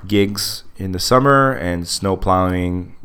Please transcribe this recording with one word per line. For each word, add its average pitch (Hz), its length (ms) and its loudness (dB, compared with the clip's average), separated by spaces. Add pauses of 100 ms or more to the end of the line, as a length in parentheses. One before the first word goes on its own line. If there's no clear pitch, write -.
gigs 101 560 0 (140)
in 95 160 -6
the 90 60 -4
summer 135 520 4
and 87 340 -4
snow 95 300 -2
plowing 90 880 0